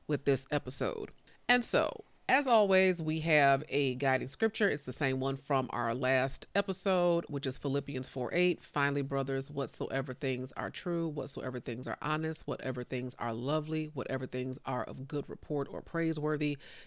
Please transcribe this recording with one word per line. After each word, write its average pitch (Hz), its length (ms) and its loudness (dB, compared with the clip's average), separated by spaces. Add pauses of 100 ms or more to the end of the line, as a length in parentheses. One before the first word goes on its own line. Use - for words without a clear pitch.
with 143 200 -2
this 135 260 2
episode. 131 580 -2 (400)
And 247 160 6
so, - 380 2 (260)
as 269 180 4
always, 190 540 6
we 160 180 0
have 147 480 6
a 139 280 2
guiding 131 340 2
scripture. 220 400 0
It's - 140 -2
the 135 100 -6
same 131 260 0
one 135 160 0
from 135 360 0
our 117 220 0
last 131 520 0 (100)
episode, 180 720 2
which 143 180 -4
is 135 120 -4
Philippians 135 500 -2
four - 260 -4
eight. 180 300 2
"Finally, 143 380 0
brothers, 139 500 -2
whatsoever 135 640 -4
things 131 400 -4
are 107 160 -4
true, 170 400 -4
whatsoever 127 500 -6
things 127 260 -8
are - 160 -6
honest, 156 460 -4
whatever 127 380 -4
things 127 340 -4
are 117 140 -2
lovely, 151 600 -2
whatever 131 320 -4
things 127 400 -6
are 123 200 -2
of 135 200 -10
good 143 220 -4
report - 420 -4
or - 120 -8
praiseworthy, 151 760 0 (300)